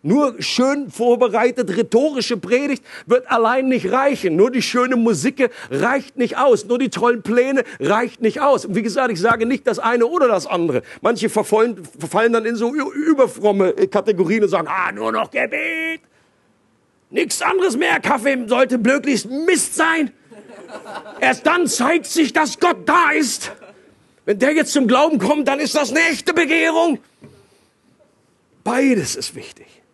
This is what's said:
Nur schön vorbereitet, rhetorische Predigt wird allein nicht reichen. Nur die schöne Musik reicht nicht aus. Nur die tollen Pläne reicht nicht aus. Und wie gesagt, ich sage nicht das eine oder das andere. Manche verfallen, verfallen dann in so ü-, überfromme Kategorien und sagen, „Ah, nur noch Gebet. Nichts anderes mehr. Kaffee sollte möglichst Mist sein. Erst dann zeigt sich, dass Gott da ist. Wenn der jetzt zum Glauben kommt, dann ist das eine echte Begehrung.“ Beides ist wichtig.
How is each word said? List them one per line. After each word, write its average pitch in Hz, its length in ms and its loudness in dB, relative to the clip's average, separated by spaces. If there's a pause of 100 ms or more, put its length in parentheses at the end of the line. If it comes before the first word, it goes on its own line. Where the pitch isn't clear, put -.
Nur 233 400 0
schön 269 520 -2
vorbereitet, 233 840 0
rhetorische 240 600 0
Predigt 240 480 -2 (220)
wird 247 220 2
allein 247 380 2
nicht 214 240 0
reichen. 240 460 0
Nur 226 160 4
die 254 100 0
schöne 254 320 0
Musik 233 560 0 (220)
reicht 247 440 -2
nicht 240 220 -2
aus. 240 280 2
Nur 233 120 0
die 247 100 0
tollen 233 340 0
Pläne 247 420 0 (160)
reicht 208 400 -2
nicht 226 200 0
aus. 269 240 2
Und 202 120 -4
wie 226 60 -2
gesagt, 233 280 0
ich 170 100 -6
sage 226 240 2
nicht 247 220 -2
das 226 140 0
eine 240 260 2
oder 311 220 2
das 196 180 0
andere. 160 360 -2 (180)
Manche 196 280 0
verfallen, 220 540 0 (160)
verfallen 202 340 0
dann 226 140 0
in 233 80 -2
so 233 180 -2
ü-, 294 200 -4
überfromme 208 800 2
Kategorien 190 720 0
und 185 60 0
sagen, 165 180 -2
„Ah, 185 240 -4
nur 214 180 -4
noch 226 220 -4
Gebet. 320 680 -6 (1080)
Nichts - 320 -4
anderes 370 340 0
mehr. 320 220 0
Kaffee 262 480 -2
sollte 247 320 2
möglichst 247 500 0
Mist 311 460 -2
sein. 320 380 0 (1080)
Erst 262 240 0
dann 339 220 4
zeigt 294 400 0
sich, 294 260 0
dass 311 280 0
Gott 262 280 0
da 320 220 4
ist. 302 400 -2 (720)
Wenn 202 140 -2
der 262 140 2
jetzt 311 200 0
zum 269 140 2
Glauben 269 320 4
kommt, 262 300 0
dann 277 100 0
ist 294 160 -4
das 285 160 0
eine 294 180 0
echte 330 240 -2
Begehrung.“ 330 680 0 (1600)
Beides 240 540 0
ist - 180 -10
wichtig. - 320 -18 (260)